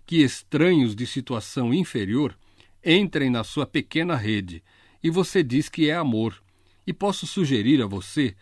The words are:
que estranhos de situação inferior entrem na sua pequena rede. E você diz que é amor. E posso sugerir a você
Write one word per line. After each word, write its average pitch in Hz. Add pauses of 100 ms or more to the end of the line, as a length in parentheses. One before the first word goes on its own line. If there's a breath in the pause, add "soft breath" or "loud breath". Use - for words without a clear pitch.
que 165
estranhos 143
de 117
situação 120
inferior 131 (460 soft breath)
entrem 165
na 120
sua 139
pequena 165
rede. 101 (400 soft breath)
E 165
você 175
diz 135
que 151
é 160
amor. 113 (460)
E 175
posso 196
sugerir 135
a 107
você 101